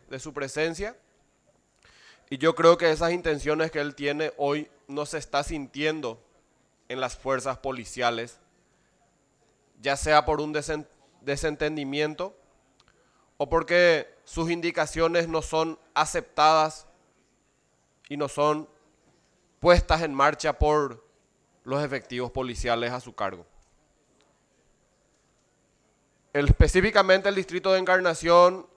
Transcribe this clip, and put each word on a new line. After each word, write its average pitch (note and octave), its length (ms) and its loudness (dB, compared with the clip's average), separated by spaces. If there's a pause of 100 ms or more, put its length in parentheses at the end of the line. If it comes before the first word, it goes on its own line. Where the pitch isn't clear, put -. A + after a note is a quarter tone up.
de C3 100 -12
su D3+ 140 -14
presencia, D#3+ 640 -6 (1300)
y C3 80 -10
yo D#3+ 160 2
creo E3+ 240 6
que E3 120 2
esas E3 200 0
intenciones D#3 580 -2
que D#3 100 -8
él C#3+ 140 -6
tiene D3 440 -4
hoy D3 340 -4 (160)
no C#3+ 180 -8
se D3+ 140 -8
está C#3+ 240 -4
sintiendo C#3+ 760 -6 (680)
en B2+ 140 -8
las B2 160 -6
fuerzas C3 400 -4
policiales, A#2+ 800 -6 (1400)
ya C#3 160 -2
sea D3+ 260 4
por D3+ 160 -2
un D3+ 140 -6
desen-, D3+ 320 -6 (360)
desentendimiento D3+ 1160 -4 (1000)
o C#3 120 -4
porque E3 720 2
sus E3 280 -6
indicaciones E3+ 760 -2
no D#3+ 140 -4
son D#3+ 380 -2 (160)
aceptadas D#3 880 0 (1200)
y C#3+ 100 -12
no D3 120 -4
son D3+ 400 -2 (920)
puestas E3+ 440 4
en D3+ 100 -4
marcha D3 460 0
por D3 440 0 (600)
los C#3 200 -4
efectivos B2 460 -6
policiales A#2+ 640 -2
a B2 80 -6
su B2 160 -20
cargo. F#2+ 320 -8 (2750)
El, C#3+ 160 0
específicamente F#3+ 800 4
el G3 40 2
distrito F#3 400 -2
de F#3+ 60 4
Encarnación F3+ 960 4